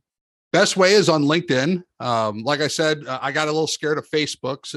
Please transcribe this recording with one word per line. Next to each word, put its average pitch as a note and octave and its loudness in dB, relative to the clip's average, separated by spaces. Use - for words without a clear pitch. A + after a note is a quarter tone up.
Best F#3+ 2
way F#3+ 4
is G3+ 4
on D#3 4
LinkedIn. D#3 0
Um, A2+ -2
like C#3+ -2
I D3+ 0
said, D#3 -2
uh, C3 -6
I C#3 -4
got D3+ -2
a - -2
little D#3 0
scared D3+ -4
of C#3 -8
Facebook C#3 -4
s-, - -14